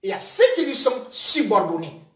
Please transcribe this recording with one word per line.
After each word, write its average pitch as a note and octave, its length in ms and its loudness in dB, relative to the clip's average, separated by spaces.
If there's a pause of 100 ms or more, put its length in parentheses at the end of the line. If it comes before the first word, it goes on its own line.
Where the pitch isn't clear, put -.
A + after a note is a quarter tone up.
et F#3+ 100 -6
à - 80 -8
ceux - 240 2 (120)
qui D#4+ 100 -2
lui C#4 80 -6
sont - 360 -2
subordonnés. E3 880 0 (160)